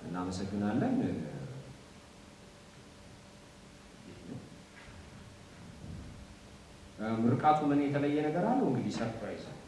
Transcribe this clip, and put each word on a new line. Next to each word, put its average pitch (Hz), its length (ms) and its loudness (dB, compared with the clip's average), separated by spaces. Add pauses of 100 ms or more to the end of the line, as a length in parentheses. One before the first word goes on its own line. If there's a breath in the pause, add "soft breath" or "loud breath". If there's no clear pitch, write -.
እናመሰግናለን። 101 920 0 (4000)
ምርቃቱ 143 460 8
ምን 143 180 8
የተለየ 143 420 4
ነገር 156 200 4
አለው? 247 220 6
እንግዲህ 107 280 2
ሰርፕራይዝ 107 500 -2
ነው። - 120 -10 (120)